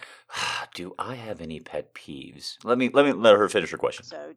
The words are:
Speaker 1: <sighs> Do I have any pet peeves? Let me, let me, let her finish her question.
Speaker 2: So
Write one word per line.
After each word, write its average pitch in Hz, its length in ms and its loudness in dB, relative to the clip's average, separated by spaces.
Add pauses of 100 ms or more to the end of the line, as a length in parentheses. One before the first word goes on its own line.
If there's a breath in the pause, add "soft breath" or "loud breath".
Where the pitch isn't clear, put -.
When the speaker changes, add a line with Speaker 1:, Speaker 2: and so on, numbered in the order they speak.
(300 loud breath)
Speaker 1:
<sighs> - 460 -8
Do 87 240 -10
I 123 160 -8
have 110 260 -12
any 80 180 -10
pet - 360 -10
peeves? - 680 -14
Let 120 140 2
me, 127 160 0
let 143 120 6
me, 139 80 4
let 104 220 8
her 101 140 4
finish 87 220 0
her 80 60 -6
question. - 280 -4
Speaker 2:
So 156 320 -14